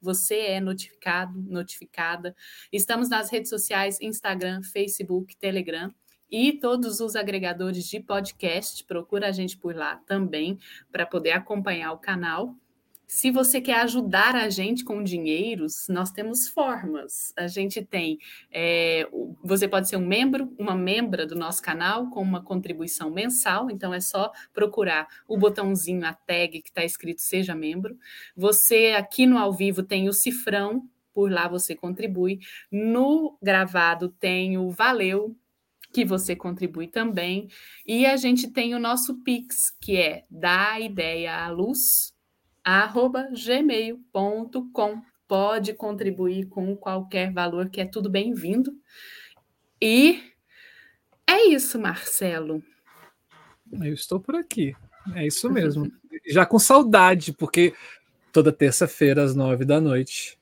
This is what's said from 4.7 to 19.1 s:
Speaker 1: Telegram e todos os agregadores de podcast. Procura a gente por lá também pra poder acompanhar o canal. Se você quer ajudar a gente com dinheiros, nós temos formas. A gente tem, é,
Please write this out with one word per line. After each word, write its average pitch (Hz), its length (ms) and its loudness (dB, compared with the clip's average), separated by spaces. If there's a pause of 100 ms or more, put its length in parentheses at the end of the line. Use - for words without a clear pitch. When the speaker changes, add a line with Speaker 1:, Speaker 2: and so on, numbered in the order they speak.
Speaker 1:
Telegram 185 560 -6 (360)
e 247 240 0
todos 247 460 -2
os 226 160 -6
agregadores 185 720 -4
de - 160 -10
podcast. 196 840 -6
Procura 196 460 -4
a - 20 -2
gente 185 260 -4
por 170 160 -8
lá 160 220 -6 (100)
também 185 520 -2 (340)
pra 170 140 -2
poder 165 260 -2
acompanhar 185 600 -4
o 160 40 -12
canal. 180 560 -6 (560)
Se - 220 0
você 254 300 2
quer 254 220 0
ajudar 226 520 2
a 220 140 0
gente 202 340 -2
com 208 180 -6
dinheiros, 175 840 -4
nós 185 240 -2
temos 226 380 -4
formas. 190 880 -4
A 175 100 -4
gente 196 340 -4
tem, 165 380 -4 (320)
é, 165 640 0